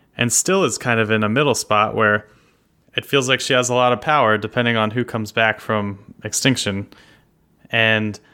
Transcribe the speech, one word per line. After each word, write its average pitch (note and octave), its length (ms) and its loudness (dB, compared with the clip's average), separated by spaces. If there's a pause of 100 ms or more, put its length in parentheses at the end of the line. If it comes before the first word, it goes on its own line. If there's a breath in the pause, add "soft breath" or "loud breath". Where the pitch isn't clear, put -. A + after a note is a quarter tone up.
(180 soft breath)
and A#2+ 140 0
still F#3+ 320 0
is B2 140 -2
kind A#2 220 -2
of A2 120 0
in A2 120 0
a G#2+ 60 0
middle C3 260 0
spot G#2+ 400 0
where G#2+ 320 2 (680 soft breath)
it A#2 100 -8
feels C3+ 220 0
like C3 140 2
she - 120 -2
has B2 160 2
a B2+ 40 -2
lot B2 200 4
of A2+ 80 -4
power B2+ 360 2
depending A#2 400 -2
on G#2+ 140 0
who A#2+ 120 -2
comes A2 280 -6
back A2 280 0
from G2+ 540 -6 (100)
extinction. G#2 640 -2 (840 soft breath)
And A2 500 0 (140 soft breath)